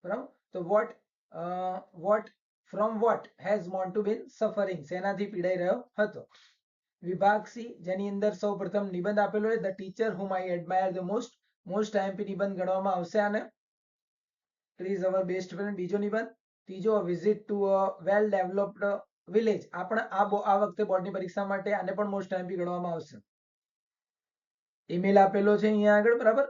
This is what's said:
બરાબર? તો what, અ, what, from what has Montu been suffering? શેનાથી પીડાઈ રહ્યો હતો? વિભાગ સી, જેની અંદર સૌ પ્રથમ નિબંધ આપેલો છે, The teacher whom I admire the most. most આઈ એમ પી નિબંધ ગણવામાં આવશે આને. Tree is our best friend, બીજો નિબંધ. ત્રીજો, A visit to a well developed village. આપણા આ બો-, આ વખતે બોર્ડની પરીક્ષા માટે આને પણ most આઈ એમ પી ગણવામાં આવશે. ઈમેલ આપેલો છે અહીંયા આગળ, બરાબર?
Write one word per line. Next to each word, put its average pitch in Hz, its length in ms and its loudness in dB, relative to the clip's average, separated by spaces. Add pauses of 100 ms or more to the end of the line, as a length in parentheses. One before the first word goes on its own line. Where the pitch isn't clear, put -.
બરાબર? 220 240 -6 (240)
તો 185 80 -6
what, 208 280 2 (440)
અ, 165 100 -10 (580)
what, 208 240 2 (480)
from 214 280 0
what 220 260 2 (200)
has 190 220 0
Montu 190 360 -2
been 226 200 -2 (180)
suffering? 190 400 -2
શેનાથી 185 440 -4
પીડાઈ 180 300 -2
રહ્યો 185 420 -2
હતો? 196 300 -2 (760)
વિભાગ 196 440 2
સી, 233 280 -14
જેની 185 340 -4
અંદર 202 240 0
સૌ 202 260 -4
પ્રથમ 196 340 -2
નિબંધ 196 260 -2
આપેલો 208 320 0
છે, 226 100 0
The 190 120 -4 (100)
teacher 208 280 -2
whom 190 220 -6
I 185 260 -2
admire 185 340 0
the 180 120 -4
most. 214 260 -2 (380)
most 208 300 0
આઈ 196 120 0
એમ 185 60 -8
પી 202 80 -4
નિબંધ 196 320 -2
ગણવામાં 190 380 0
આવશે 180 240 0
આને. 208 240 0 (1400)
Tree 190 160 -4
is 180 60 -4
our 185 220 2
best 180 300 -4
friend, 202 200 -4
બીજો 180 240 -2
નિબંધ. 208 300 -2 (380)
ત્રીજો, 196 360 0
A 175 80 -4
visit 202 260 2 (160)
to 202 120 0
a 196 260 4 (140)
well 208 260 4
developed 202 720 0 (300)
village. 208 320 2 (100)
આપણા 196 300 -2
આ 202 260 0
બો-, 202 80 0
આ 202 200 4
વખતે 202 280 0
બોર્ડની 185 260 0
પરીક્ષા 190 340 -4
માટે 196 280 -2
આને 190 200 -2
પણ 202 140 -2
most 196 280 -4
આઈ 185 60 -2
એમ 180 60 -6
પી 185 100 -6
ગણવામાં 175 360 -2
આવશે. 139 260 -10 (1700)
ઈમેલ 196 280 4
આપેલો 202 400 6
છે 214 100 2
અહીંયા 208 280 6
આગળ, 233 220 4
બરાબર? 254 300 4